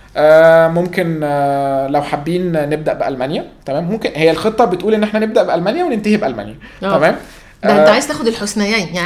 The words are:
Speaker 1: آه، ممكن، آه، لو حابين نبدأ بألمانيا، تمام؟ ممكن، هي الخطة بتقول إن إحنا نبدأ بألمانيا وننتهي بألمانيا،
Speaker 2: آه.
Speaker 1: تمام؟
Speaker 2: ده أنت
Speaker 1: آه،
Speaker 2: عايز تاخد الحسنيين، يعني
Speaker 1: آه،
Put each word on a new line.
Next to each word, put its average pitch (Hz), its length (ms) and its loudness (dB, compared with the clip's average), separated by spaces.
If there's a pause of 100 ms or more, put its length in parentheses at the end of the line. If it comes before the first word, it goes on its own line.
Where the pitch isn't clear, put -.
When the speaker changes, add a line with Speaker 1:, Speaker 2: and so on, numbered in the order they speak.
(160)
Speaker 1:
آه، 160 520 6
ممكن، 170 540 -2
آه، 139 680 -2
لو 143 140 0
حابين 165 500 -4
نبدأ 151 400 -2
بألمانيا، 139 540 -4 (200)
تمام؟ 147 180 -4
ممكن، 220 300 -4
هي 160 160 2
الخطة 220 340 0
بتقول 196 300 0
إن 214 80 0
إحنا 214 180 -2
نبدأ 220 220 2
بألمانيا 185 420 -2
وننتهي 214 320 0
بألمانيا، 107 400 -6 (260)
Speaker 2:
آه. 190 160 0
Speaker 1:
تمام؟ 160 180 2 (480)
Speaker 2:
ده 214 60 2 (100)
أنت 156 80 6
Speaker 1:
آه، - 40 8
Speaker 2:
عايز 269 160 0
تاخد 294 180 -6
الحسنيين، 208 480 -2 (200)
يعني 180 40 -6
Speaker 1:
آه، 175 80 -4